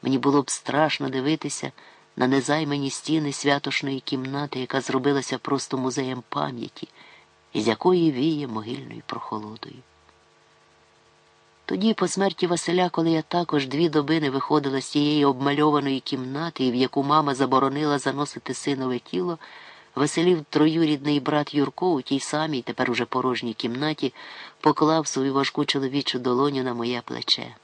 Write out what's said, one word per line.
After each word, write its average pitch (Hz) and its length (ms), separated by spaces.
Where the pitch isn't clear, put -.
Мені 131 160
було 139 240
б - 80
страшно 143 580
дивитися 139 640
на 127 100
незаймані 143 640
стіни 151 420
святошної 139 680
кімнати, 135 600
яка 131 200
зробилася 131 580
просто 135 400
музеєм 127 500
пам'яті, 139 600
із 107 160
якої 165 440
віє 147 360
могильною 113 580
прохолодою. 110 680
Тоді, 202 300
по 180 140
смерті 190 380
Василя, 175 420
коли 165 220
я 160 120
також 135 440
дві 147 220
доби 151 320
не 143 100
виходила 135 500
з - 100
тієї 147 340
обмальованої 143 760
кімнати, 135 680
в 117 40
яку 131 280
мама 143 320
заборонила 139 640
заносити 135 560
синове 127 440
тіло, 175 400
Василів 165 560
троюрідний 151 680
брат 147 340
Юрко 147 380
у 135 100
тій 139 180
самій, 151 420
тепер 123 280
уже 117 140
порожній 123 500
кімнаті, 135 600
поклав 156 460
свою 135 280
важку 139 300
чоловічу 135 540
долоню 131 440
на 127 120
моє 120 300
плече. 120 600